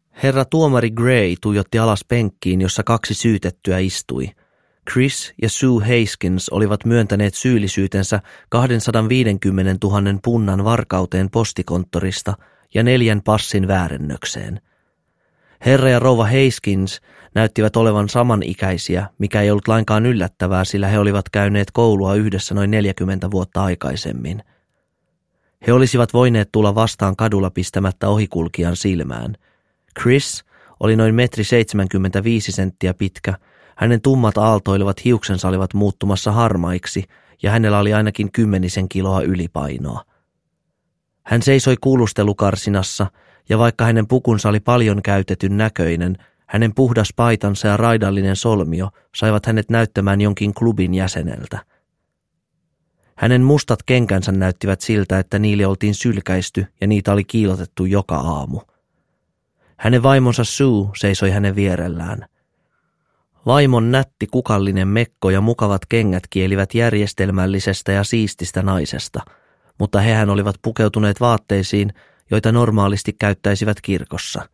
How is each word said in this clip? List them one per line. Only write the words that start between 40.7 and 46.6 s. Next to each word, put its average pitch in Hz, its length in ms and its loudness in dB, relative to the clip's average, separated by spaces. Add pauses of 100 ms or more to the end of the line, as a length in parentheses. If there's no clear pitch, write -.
Hän 117 200 0
seisoi 135 380 4
kuulustelukarsinassa, 101 1300 0 (420)
ja 107 100 2
vaikka 117 260 2
hänen 113 220 2
pukunsa 117 420 0
oli 104 120 2
paljon 110 420 2
käytetyn 98 540 -2
näköinen, 87 600 -2 (300)
hänen 110 280 0